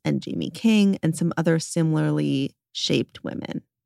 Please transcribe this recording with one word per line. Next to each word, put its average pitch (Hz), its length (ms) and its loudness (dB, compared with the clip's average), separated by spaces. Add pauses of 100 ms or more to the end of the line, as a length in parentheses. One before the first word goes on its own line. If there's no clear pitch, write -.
and 147 160 0
Jamie - 300 -6
King 208 520 4
and 160 140 0
some 170 220 0
other 165 200 2
similarly 151 960 0 (180)
shaped - 520 -2
women. - 380 -8 (240)